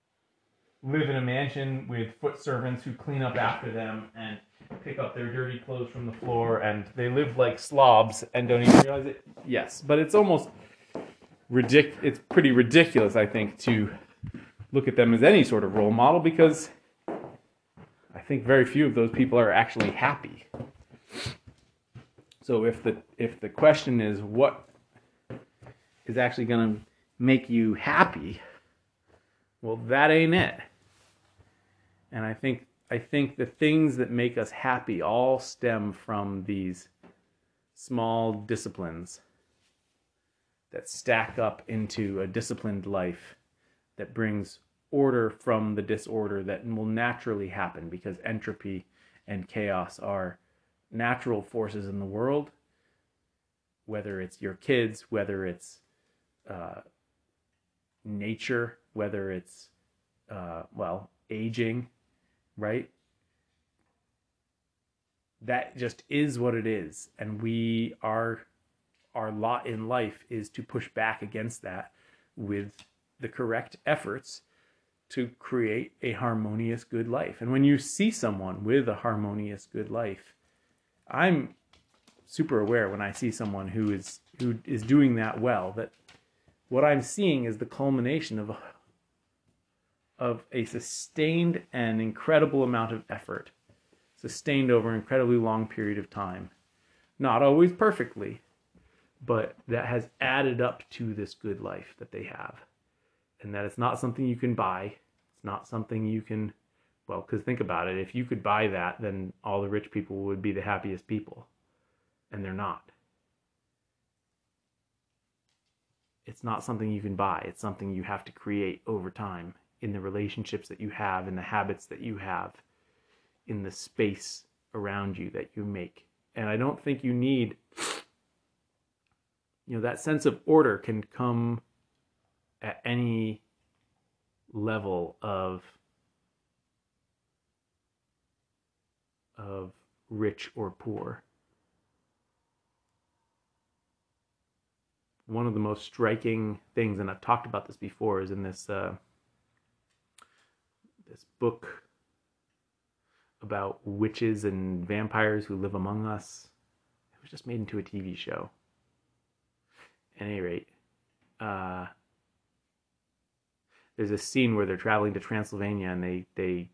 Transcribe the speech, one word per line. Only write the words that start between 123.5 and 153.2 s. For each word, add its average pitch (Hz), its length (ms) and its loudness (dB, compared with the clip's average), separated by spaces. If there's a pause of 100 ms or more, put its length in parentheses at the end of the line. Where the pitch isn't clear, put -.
the 95 60 -10
space - 760 -6 (300)
around 98 440 -6
you 90 120 -8
that - 260 -10
you 104 80 -8
make. 95 420 -10 (300)
And 110 120 -4
I 107 80 -2
don't 131 240 -2
think 135 220 -4
you 123 100 0
need, 123 440 0 (2000)
you 123 80 -10
know, 113 60 -4
that 107 180 -4
sense 156 260 0
of - 220 0
order 147 320 6
can 107 240 -6
come 117 580 -2 (1000)
at 107 220 -10
any 117 580 -2 (1080)
level 101 680 -4
of, 95 440 -6 (3750)
of 98 360 -12 (360)
rich 107 460 -4
or 98 160 -6
poor. - 540 -10 (4000)
One 117 220 -2
of 107 60 -2
the 107 60 0
most 104 220 -2
striking 110 800 -2 (160)
things, 104 240 0
and 95 100 -6
I've 95 100 -12
talked - 260 0
about 104 200 -6
this - 100 -20
before, 104 440 -4
is 95 100 -6
in 98 140 -8
this, 92 260 -10
uh, 95 240 -6 (2250)
this - 180 -20 (120)
book - 460 -4 (1600)